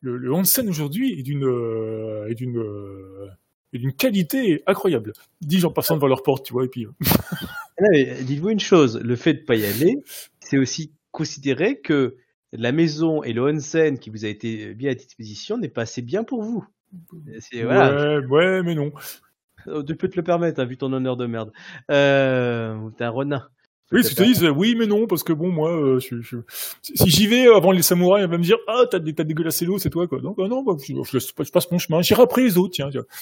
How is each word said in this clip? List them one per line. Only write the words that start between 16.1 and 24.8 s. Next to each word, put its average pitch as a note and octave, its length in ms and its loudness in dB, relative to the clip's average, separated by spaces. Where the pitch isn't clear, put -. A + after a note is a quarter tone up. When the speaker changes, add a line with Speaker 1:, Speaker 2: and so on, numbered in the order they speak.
Speaker 2:
pour A3+ 200 -6
vous. A3+ 220 -6
C'est, A#2 240 -10
voilà. D3 580 4
Speaker 1:
Ouais, C3+ 60 -6
ouais, F#3 360 2
mais F3 120 -2
non. D3 180 -4
Speaker 2:
Oh, D3+ 140 -6
tu C#3 140 -8
peux F#3+ 100 -4
te F#3 80 -6
le F3 80 -2
permettre, E3+ 380 0
hein, B2+ 40 0
vu B2+ 120 -10
ton C3 160 -4
honneur C3 240 -2
de B2 80 -4
merde. A2+ 260 -6
Euh, B2 1040 2
t'es A#2+ 60 -6
un A#2+ 60 -2
renard. C#3 420 -6
Speaker 1:
Oui, A#3+ 100 6
Speaker 2:
Peut-être - 40 4
Speaker 1:
si - 60 -2
je - 40 -6
te F#3 80 4
Speaker 2:
pas. A#3 160 6
Speaker 1:
dis, E3+ 60 4
euh, D#3+ 40 6
oui, F#3+ 280 2
mais A3+ 80 2